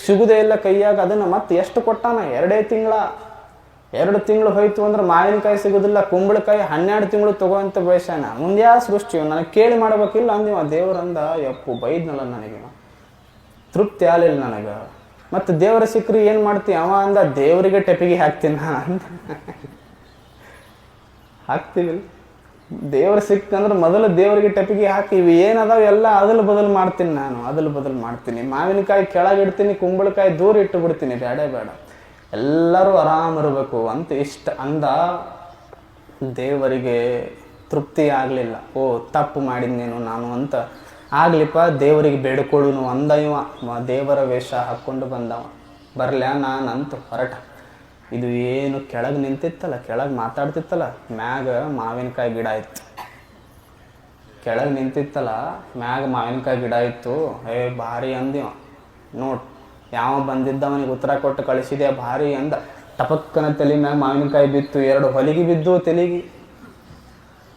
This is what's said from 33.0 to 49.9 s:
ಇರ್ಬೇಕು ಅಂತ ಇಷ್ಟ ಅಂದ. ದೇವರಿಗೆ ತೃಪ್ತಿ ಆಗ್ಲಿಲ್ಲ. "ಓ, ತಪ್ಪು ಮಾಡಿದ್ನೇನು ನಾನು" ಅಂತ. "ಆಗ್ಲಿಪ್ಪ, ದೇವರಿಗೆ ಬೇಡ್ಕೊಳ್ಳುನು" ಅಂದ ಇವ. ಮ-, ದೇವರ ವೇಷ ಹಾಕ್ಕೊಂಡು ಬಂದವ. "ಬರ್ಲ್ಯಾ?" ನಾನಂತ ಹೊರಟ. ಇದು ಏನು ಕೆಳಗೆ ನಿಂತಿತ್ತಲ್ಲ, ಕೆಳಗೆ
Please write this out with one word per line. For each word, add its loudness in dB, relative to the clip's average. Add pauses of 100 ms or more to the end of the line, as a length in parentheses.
ಇರ್ಬೇಕು -2
ಅಂತ -6
ಇಷ್ಟ -6 (100)
ಅಂದ. -4 (1500)
ದೇವರಿಗೆ -2 (460)
ತೃಪ್ತಿ 0
ಆಗ್ಲಿಲ್ಲ. -4
"ಓ, 0
ತಪ್ಪು -4
ಮಾಡಿದ್ನೇನು -4
ನಾನು" -8
ಅಂತ. -4 (580)
"ಆಗ್ಲಿಪ್ಪ, 2
ದೇವರಿಗೆ 4
ಬೇಡ್ಕೊಳ್ಳುನು" 0
ಅಂದ -2
ಇವ. 2 (300)
ಮ-, -8
ದೇವರ 0
ವೇಷ -2
ಹಾಕ್ಕೊಂಡು -6
ಬಂದವ. -8 (520)
"ಬರ್ಲ್ಯಾ?" -2
ನಾನಂತ -4
ಹೊರಟ. -8 (800)
ಇದು -6
ಏನು -4
ಕೆಳಗೆ -4
ನಿಂತಿತ್ತಲ್ಲ, -6
ಕೆಳಗೆ -6